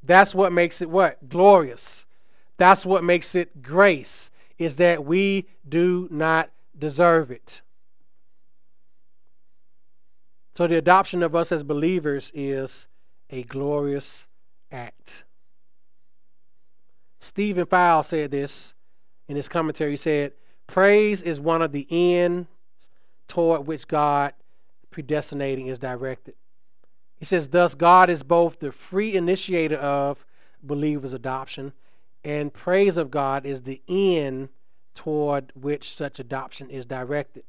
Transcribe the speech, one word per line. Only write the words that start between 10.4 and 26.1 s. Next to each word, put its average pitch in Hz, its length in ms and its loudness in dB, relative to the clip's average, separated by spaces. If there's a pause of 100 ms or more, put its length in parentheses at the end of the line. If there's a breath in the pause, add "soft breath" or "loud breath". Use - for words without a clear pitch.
So 175 100 -2
the 170 100 0
adoption 180 460 2
of 160 140 -2
us 165 160 0
as 156 120 -4
believers 147 720 -4
is 139 540 -8 (420)
a 127 140 -12
glorious 143 840 -6 (440)
act. - 520 -18 (2000)
Stephen 196 480 -4
Fowl 175 340 4
said 147 300 -4
this 139 420 -8 (540)
in 143 80 -8
his 143 120 -6
commentary. 156 440 -4
He 143 60 -6
said, 147 360 -2 (320)
"Praise 202 560 4
is 160 180 -4
one 165 220 0
of 151 120 -2
the 143 180 -6
ends 175 560 0 (800)
toward 165 400 0
which 156 200 -10
God 143 460 0 (560)
predestinating 139 800 -6
is 127 100 -8
directed." 127 560 -10 (840)